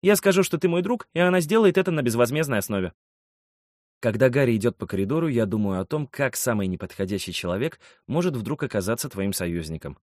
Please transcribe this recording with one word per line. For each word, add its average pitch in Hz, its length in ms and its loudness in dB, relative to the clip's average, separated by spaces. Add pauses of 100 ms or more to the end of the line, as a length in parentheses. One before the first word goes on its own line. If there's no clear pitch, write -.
Я 196 140 6
скажу, 190 260 4
что 170 160 0
ты 180 100 2
мой 175 140 2
друг, 226 320 -4
и 165 40 0
она 180 220 4
сделает 185 380 4
это 190 120 2
на 156 120 0
безвозмездной 120 560 2
основе. 95 340 -2 (1080)
Когда 113 280 2
Гарри 123 280 2
идет 107 200 0
по 98 100 -10
коридору, 110 400 -2
я 117 200 0
думаю 98 340 -2
о 95 60 -4
том, 151 200 -4
как - 300 -4
самый 107 300 -2
неподходящий 92 680 -6
человек 90 480 -4 (260)
может 165 300 -2
вдруг 120 260 -6
оказаться 117 460 -4
твоим 98 240 -4
союзником. 80 680 -6 (120)